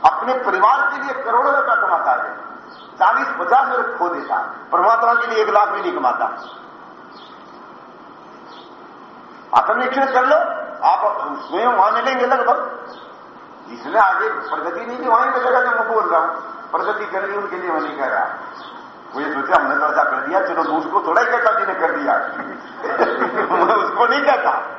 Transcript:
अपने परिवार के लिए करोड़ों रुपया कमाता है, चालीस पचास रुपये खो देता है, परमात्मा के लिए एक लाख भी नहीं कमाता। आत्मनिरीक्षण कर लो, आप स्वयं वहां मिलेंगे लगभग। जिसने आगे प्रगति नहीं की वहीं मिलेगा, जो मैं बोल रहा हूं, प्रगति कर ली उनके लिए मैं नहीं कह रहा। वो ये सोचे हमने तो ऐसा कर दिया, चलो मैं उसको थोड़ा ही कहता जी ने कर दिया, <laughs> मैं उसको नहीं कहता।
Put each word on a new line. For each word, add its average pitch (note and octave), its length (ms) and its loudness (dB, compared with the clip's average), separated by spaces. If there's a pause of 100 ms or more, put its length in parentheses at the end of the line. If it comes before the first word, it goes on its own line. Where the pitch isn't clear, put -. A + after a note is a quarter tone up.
अपने B3 260 2
परिवार G#3 560 2
के C4+ 120 -6
लिए C4 220 -6
करोड़ों B3 320 2
रुपया A#3+ 180 0
कमाता - 380 0
है, - 240 -4 (640)
चालीस A3+ 300 2 (120)
पचास B3 360 2
रुपये - 220 -4
खो F3 100 0
देता C#3+ 280 -4
है, - 340 -8
परमात्मा A3+ 440 4
के A#3+ 120 0
लिए A3 160 0
एक G3+ 60 2
लाख G#3 200 4
भी G3 120 -4
नहीं F3+ 120 -4
कमाता। B2+ 460 -2 (3250)
आत्मनिरीक्षण B3+ 580 2
कर B3+ 140 4
लो, D5+ 100 6 (500)
आप F#3+ 140 6 (480)
स्वयं G3+ 180 0
वहां A3 260 4
मिलेंगे B3 340 0
लगभग। B3 600 0 (800)
जिसने C#3 300 -2
आगे E3 300 4
प्रगति - 520 -6
नहीं A#3+ 180 -8
की C4+ 100 -4
वहीं B3 220 4
मिलेगा, B3 300 2
जो A#3 100 0
मैं A#3 180 0
बोल A3 160 2
रहा E3+ 160 2
हूं, D#3+ 80 0 (420)
प्रगति G#3 360 -4
कर F#3+ 220 -4
ली G3+ 80 -6
उनके F#3 200 -6
लिए F3+ 140 -6
मैं D#3 100 -2
नहीं - 160 -8
कह C#3 100 -2
रहा। C3 180 -2 (880)
वो C3+ 60 -6
ये D3 140 -4
सोचे C#3+ 180 -2
हमने D3+ 240 2
तो D3+ 100 2
ऐसा D3 160 2
कर - 240 -2
दिया, F#3 140 2
चलो E3 220 -2
मैं D#3 160 0
उसको - 220 0
थोड़ा - 200 2
ही A#3+ 60 2
कहता A3+ 320 2
जी - 80 0
ने F#3 80 -2
कर E3 220 0
दिया, C#3+ 180 0
<laughs> - 1400 -2
मैं F3+ 180 4
उसको G3+ 320 2
नहीं C#4 140 2
कहता। - 300 2 (280)